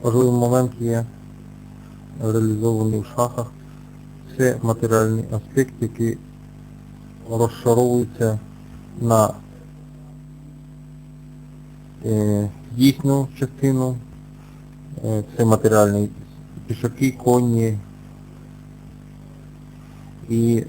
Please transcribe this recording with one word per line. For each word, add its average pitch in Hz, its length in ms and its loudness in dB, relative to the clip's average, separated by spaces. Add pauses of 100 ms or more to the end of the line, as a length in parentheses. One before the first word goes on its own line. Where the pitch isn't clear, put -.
Важливий 123 260 4
момент 120 480 4
є 117 260 0 (1160)
реалізований 110 800 2
в 104 60 -6 (100)
шахах. 120 360 -2 (840)
Це 123 240 4
матеріальний 113 720 2
аспект, 127 500 -2
який 113 360 -2 (1120)
розшаровується 117 1080 2 (640)
на, 113 320 4 (2750)
е, 104 440 2 (280)
дійсну 139 500 4 (120)
частину, 127 580 0 (1080)
е, 107 180 0 (140)
це 117 80 4
матеріальні 104 640 6 (580)
пішаки, 120 440 -2
коні 117 680 2 (2500)
і 117 400 2